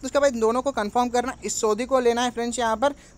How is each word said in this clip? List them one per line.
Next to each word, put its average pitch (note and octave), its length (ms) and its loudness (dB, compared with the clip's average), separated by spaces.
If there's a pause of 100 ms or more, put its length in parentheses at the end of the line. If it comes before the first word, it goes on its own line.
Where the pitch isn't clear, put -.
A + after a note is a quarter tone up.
उसके C4+ 140 0
बाद C#4 160 4
इन A#3 60 -4
दोनों A#3 220 2
को C4+ 100 -2
कन्फर्म B3 360 0
करना, B3 260 -2 (100)
इस - 160 -4
सऊदी G#3+ 240 0
को C4 160 2
लेना A#3+ 220 2
है B3 80 0
फ्रेंड्स A#3 280 -4
यहाँ A3+ 180 0
पर। C#4 180 0 (240)